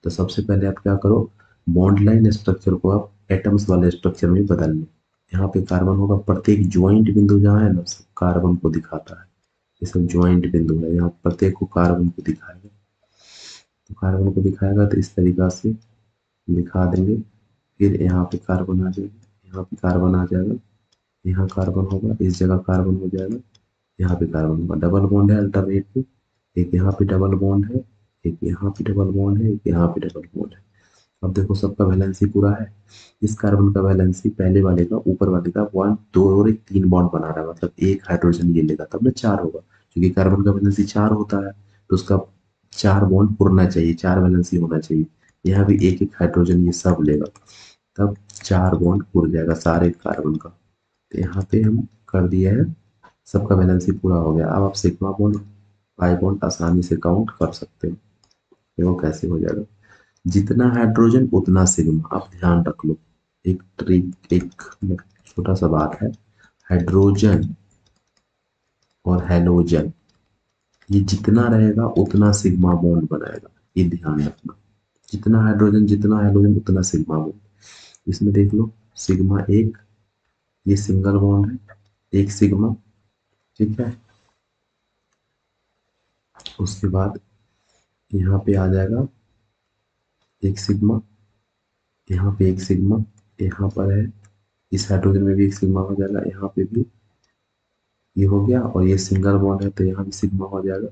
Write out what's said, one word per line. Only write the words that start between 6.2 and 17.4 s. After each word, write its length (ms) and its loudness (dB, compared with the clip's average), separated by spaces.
joint 460 2
बिंदु 260 4
जहाँ 220 4
है 100 2
ना, 100 -2
सब 220 -16
carbon 380 2
को 140 -2
दिखाता 500 -10
है, 60 -20
ये 40 -8
सब 200 -2
joint 460 2
बिंदु 240 0
है, 180 -2
यहाँ 140 0
प्रत्येक 320 0
को 140 -6
carbon 400 2
को 140 -8
दिखाएगा। 460 -10
तो 40 -16
carbon 380 -2
को 80 -2
दिखाएगा 460 0
तो 100 0
इस 180 -4
तरीका 360 2
से 220 -6
दिखा 380 0
देंगे, 300 0